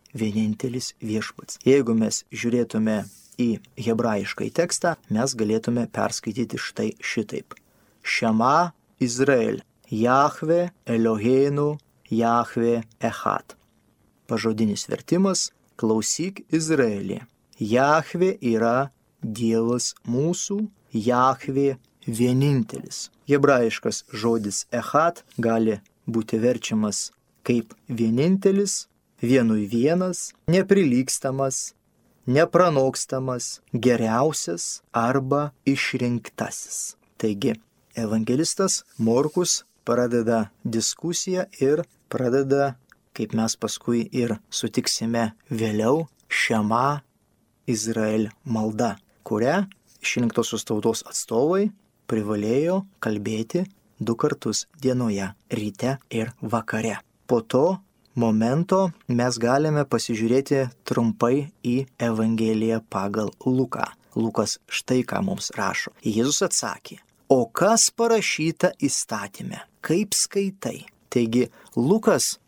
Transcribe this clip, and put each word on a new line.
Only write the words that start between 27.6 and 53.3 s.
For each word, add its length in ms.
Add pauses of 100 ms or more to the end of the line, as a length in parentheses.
vienintelis, 1040 (360)
vienui 440
vienas, 640 (100)
neprilygstamas, 1300 (520)
nepranokstamas, 1400
geriausias 1200
arba 720
išrinktasis. 1400 (160)
Taigi, 420 (420)
evangelistas 840 (120)
Morkus 680 (160)
pradeda 720 (100)
diskusiją 960
ir 300 (200)
pradeda, 680 (340)
kaip 240
mes 240
paskui 520
ir 380
sutiksime 840 (120)
vėliau, 600 (160)
Šema 760 (680)
Izrael 600 (120)
malda, 560 (220)
kurią 460 (380)
išrinktosios 640
tautos 400
atstovai 640 (400)
privalėjo 720 (140)
kalbėti 680 (360)